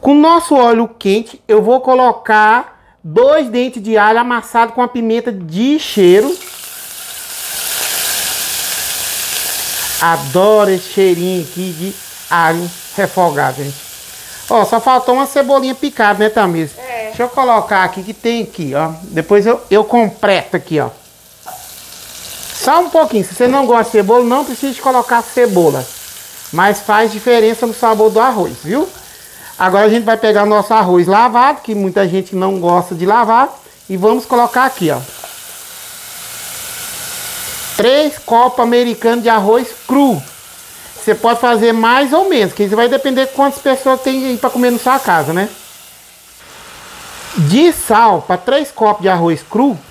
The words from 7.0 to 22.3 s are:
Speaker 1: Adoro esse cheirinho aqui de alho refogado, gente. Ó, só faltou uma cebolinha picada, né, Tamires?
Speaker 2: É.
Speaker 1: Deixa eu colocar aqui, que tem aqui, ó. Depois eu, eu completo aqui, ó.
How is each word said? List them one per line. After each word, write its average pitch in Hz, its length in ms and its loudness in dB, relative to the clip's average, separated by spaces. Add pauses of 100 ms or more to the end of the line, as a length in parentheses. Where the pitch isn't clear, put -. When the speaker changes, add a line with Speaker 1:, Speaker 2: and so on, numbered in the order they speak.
Speaker 1:
Adoro 180 720 2
esse 185 180 -4
cheirinho 185 540 0
aqui 175 300 -8
de 185 220 -8 (340)
alho 170 400 0 (260)
refogado, 147 680 -2
gente. 139 140 -8 (760)
Ó, 220 140 2
só 349 160 0
faltou 254 360 2
uma 269 120 0
cebolinha 269 480 0
picada, 214 480 0
né, 214 60 2
Tamires? 180 480 -2
Speaker 2:
É. 226 300 -10
Speaker 1:
Deixa 226 160 -6
eu 247 60 -4
colocar 226 540 2
aqui, 185 180 -4
que 196 120 -10
tem 233 300 -4
aqui, 156 300 -8
ó. 156 180 -2 (120)
Depois 190 420 0
eu, 240 240 0
eu 208 140 4
completo 208 720 0
aqui, 147 240 -4
ó. 123 100 -2 (1700)